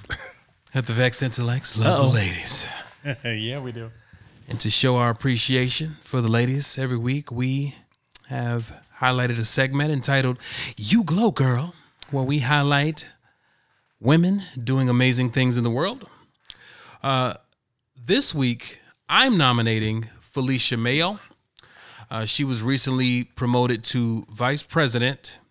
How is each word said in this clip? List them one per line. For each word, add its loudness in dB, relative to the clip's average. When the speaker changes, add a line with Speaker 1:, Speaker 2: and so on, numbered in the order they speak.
Speaker 1:
<laughs> -14
at -2
the -4
Vex 2
Intellects -2
love 4
the 4
Speaker 2:
Uh-oh. 6
Speaker 1:
ladies. 0
Speaker 2:
<laughs> -14
Yeah, -4
we -8
do. -12
Speaker 1:
And -6
to 0
show 2
our 2
appreciation -2
for -2
the 2
ladies, 0
every -2
week -4
we -2
have -6
highlighted 0
a 0
segment 0
entitled 0
You 2
Glow 2
Girl, 0
where -2
we 0
highlight 2
women 4
doing 2
amazing 4
things 2
in 0
the 0
world. -4
Uh, 0
this 0
week, -2
I'm 4
nominating 2
Felicia -2
Mayo. 0
Uh, -6
she 0
was -2
recently 0
promoted 0
to -2
vice -2
president. -2